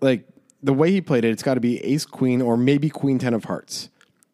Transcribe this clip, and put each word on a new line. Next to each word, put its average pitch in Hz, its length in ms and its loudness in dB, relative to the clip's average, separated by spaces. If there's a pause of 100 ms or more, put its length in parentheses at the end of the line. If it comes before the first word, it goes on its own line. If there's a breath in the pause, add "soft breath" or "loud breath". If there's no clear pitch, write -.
Like, 131 260 0 (360)
the 135 120 2
way 156 160 2
he 196 100 2
played 131 240 0
it, 113 60 2
it's 110 140 -4
gotta 131 160 0
be 120 240 0
ace 139 200 -2
queen 127 380 -2
or 120 140 2
maybe 143 340 2
queen 139 280 -2
ten 123 140 0
of 110 120 -2
hearts. - 460 -10 (440 soft breath)